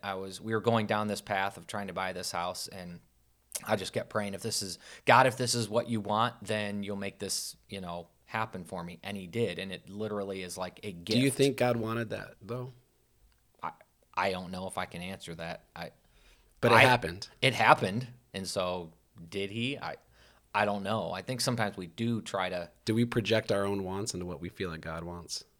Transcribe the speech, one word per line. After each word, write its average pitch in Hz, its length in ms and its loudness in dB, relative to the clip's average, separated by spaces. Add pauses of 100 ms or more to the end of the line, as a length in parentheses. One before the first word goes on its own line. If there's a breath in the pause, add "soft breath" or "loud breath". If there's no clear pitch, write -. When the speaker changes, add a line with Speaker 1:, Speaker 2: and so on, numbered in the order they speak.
Speaker 1:
I 98 120 -4
was, 95 260 -8
we 113 120 -4
were 110 80 2
going 113 260 4
down 107 200 2
this 101 140 -2
path 98 360 0
of 85 100 -16
trying 101 200 -6
to 92 60 -6
buy 92 200 -2
this 90 180 -6
house, 90 360 -4
and 87 320 -12 (680)
I 107 80 2
just 95 180 -2
kept - 160 -2
praying, 104 240 -2
"If 95 80 -8
this 110 220 -2
is, 92 140 -8 (280 loud breath)
God, 127 220 10
if 123 100 0
this 120 180 0
is 113 140 0
what 110 200 2
you 113 100 0
want, 107 340 2 (100)
then 104 400 -2
you'll 101 120 -4
make 98 240 -6
this, - 360 -6 (140)
you 101 120 -8
know, 87 260 -8 (180)
happen 107 400 -4
for 87 180 -8
me." 87 200 -10
And 101 140 -8
he 92 100 -10
did. 90 320 0
And 95 120 -6
it 90 180 -12
literally 101 540 -4
is 90 140 -10
like 90 260 -8
a 104 80 -6
gift. 85 140 -12
Speaker 2:
Do 110 140 4
you 135 120 4
think 135 260 2
God 123 200 4
wanted 113 320 -2
that, 101 320 -8
though? 123 320 -8 (880)
Speaker 1:
I, 82 100 -6 (440)
I 95 160 2
don't 90 200 -6
know 92 160 -6
if 92 100 -10
I 90 80 -2
can 87 160 -10
answer 90 340 -10
that. 82 300 -10 (100)
I, - 160 -10 (680 soft breath)
Speaker 2:
But 120 100 6
it 117 40 10
Speaker 1:
I, 117 60 12
Speaker 2:
happened. 110 460 6 (140)
Speaker 1:
it 131 120 4
happened. 113 540 6 (260)
And 98 140 -6
so 90 440 -2 (380)
did 98 220 -4
he? 120 280 -2
I, 76 160 -8 (600 soft breath)
I 104 100 4
don't 101 180 0
know. 95 280 0
I 92 120 -6
think 127 180 -4
sometimes 113 360 0
we 92 100 -6
do 113 340 -2
try 92 280 -2
to 87 200 -6 (160)
Speaker 2:
Do 110 80 2
we 120 120 4
project 110 460 2
our 98 140 2
own 98 180 0
wants 98 300 -4
into 90 140 -6
what 80 120 -8
we 87 100 -8
feel 92 200 -6
like 80 120 -8
God 82 220 -6
wants? 87 400 -10 (160)